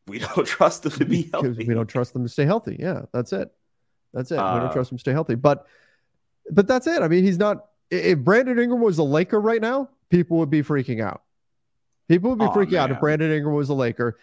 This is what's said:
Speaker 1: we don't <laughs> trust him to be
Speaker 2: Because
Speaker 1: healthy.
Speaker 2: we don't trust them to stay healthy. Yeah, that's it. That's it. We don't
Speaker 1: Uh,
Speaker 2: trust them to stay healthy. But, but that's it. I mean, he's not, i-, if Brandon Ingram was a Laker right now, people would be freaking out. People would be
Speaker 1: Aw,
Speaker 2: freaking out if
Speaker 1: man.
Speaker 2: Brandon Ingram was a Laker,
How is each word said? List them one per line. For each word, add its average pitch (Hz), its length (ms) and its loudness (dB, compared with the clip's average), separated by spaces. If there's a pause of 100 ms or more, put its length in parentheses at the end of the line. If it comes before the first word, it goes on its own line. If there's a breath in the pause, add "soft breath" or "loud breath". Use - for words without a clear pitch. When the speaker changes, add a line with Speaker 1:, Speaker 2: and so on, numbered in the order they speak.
Speaker 1:
we 101 140 -12
don't - 260 -2
<laughs> - 0 -
trust - 400 0
him 147 60 -2
to 139 120 0
be 170 200 0
Speaker 2:
Because 160 220 -4
Speaker 1:
healthy. 113 200 -4
Speaker 2:
we 117 80 0
don't 113 120 0
trust 123 260 -4
them 123 100 -6
to 120 60 -4
stay 143 180 0
healthy. 214 320 -2
Yeah, - 240 -6 (100)
that's 120 200 -4
it. 196 180 -6 (640)
That's 127 160 -6
it. 165 60 -2
We 131 40 -2
don't 98 280 0
Speaker 1:
Uh, - 40 -6
Speaker 2:
trust 127 180 -2
them 123 80 -10
to - 20 -12
stay 131 120 -2
healthy. 147 220 -2
But, 143 320 2 (840 soft breath)
but 202 160 4
that's 254 200 0
it. 330 160 0
I 165 60 0
mean, 180 160 4
he's 190 140 2
not, 208 280 0 (260)
i-, 180 40 -4
if 175 240 2
Brandon 233 380 2
Ingram 240 220 0
was 202 180 2
a 165 40 2
Laker 160 380 2
right 220 200 0
now, 262 300 -4 (200)
people 170 280 2
would 160 120 0
be 151 120 2
freaking 131 400 -2
out. - 200 -8 (840)
People 180 220 2
would 247 80 -2
be 220 60 2
Speaker 1:
Aw, - 100 0
Speaker 2:
freaking 196 220 2
out 139 140 0
if 135 60 -2
Speaker 1:
man. - 40 -8
Speaker 2:
Brandon 156 320 0
Ingram 151 240 -2
was 143 120 0
a 147 60 0
Laker, 120 480 -2